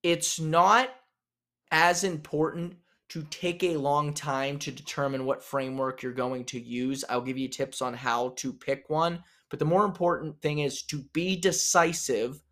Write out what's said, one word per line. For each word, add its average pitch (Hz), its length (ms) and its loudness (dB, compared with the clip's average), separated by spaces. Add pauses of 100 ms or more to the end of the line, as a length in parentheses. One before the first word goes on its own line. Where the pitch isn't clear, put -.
It's 170 380 0
not 185 500 6 (800)
as 170 340 6
important 160 680 -2 (340)
to 160 200 -8
take 175 340 -4
a 170 140 2
long 143 340 2
time 139 460 -4
to 143 140 -8
determine 135 520 -4
what 131 200 -2
framework 131 580 -4
you're 127 120 -6
going 127 320 -2
to 123 140 -8
use. 123 480 -4
I'll 123 140 0
give 131 160 -6
you 131 100 -4
tips 135 320 -6
on 123 140 -4
how 120 440 0
to 131 140 -4
pick 139 380 -6
one. 170 340 0 (280)
But 143 80 -8
the 151 60 2
more 185 200 4
important 170 560 0
thing 147 180 0
is 143 240 -2
to 147 200 -6 (100)
be 180 220 0
decisive 170 1040 2 (100)